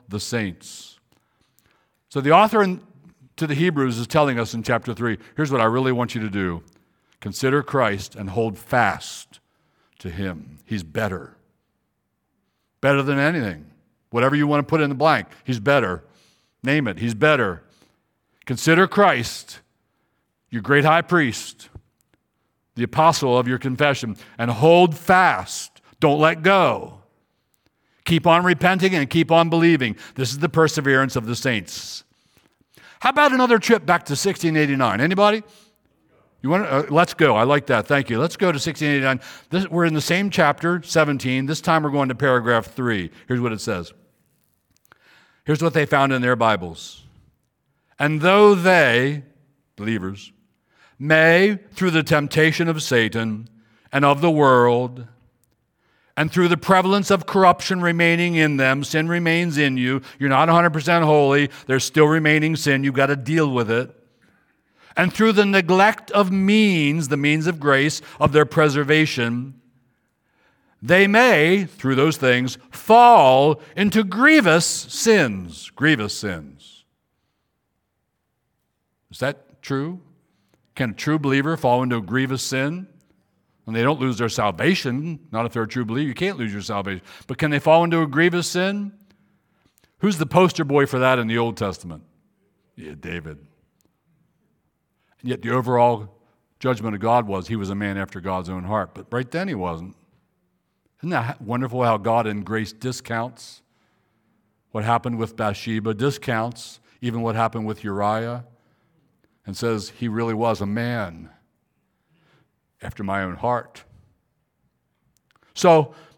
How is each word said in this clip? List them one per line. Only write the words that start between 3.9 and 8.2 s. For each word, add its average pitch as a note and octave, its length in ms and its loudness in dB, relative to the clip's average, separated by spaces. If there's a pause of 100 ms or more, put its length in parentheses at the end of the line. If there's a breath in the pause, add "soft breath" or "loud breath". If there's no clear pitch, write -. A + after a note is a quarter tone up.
is A#2 100 -8
telling C#3+ 320 0
us A2 140 -6
in A2+ 100 -8
chapter A#2 300 -4
three, A2 240 -6 (180 loud breath)
here's D3+ 160 -4
what C3+ 80 0
I A2+ 60 4
really C3 260 0
want A#2+ 240 -4
you A#2 60 -6
to G#2+ 80 -6
do. F#2 340 -6 (560)
Consider C3 420 -2
Christ G#2+ 540 -4
and G2 140 -12